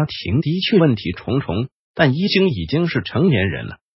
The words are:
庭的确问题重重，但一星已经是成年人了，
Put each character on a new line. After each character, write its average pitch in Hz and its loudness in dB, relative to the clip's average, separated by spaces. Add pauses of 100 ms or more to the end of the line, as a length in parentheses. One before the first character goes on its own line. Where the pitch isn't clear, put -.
庭 - -2
的 165 0
确 190 2
问 147 4
题 87 -4
重 117 -4
重， 110 -4 (260)
但 139 2
一 180 -2
星 190 2
已 92 -4
经 165 0
是 123 -2
成 160 0
年 98 2
人 65 -6
了， - -14 (220)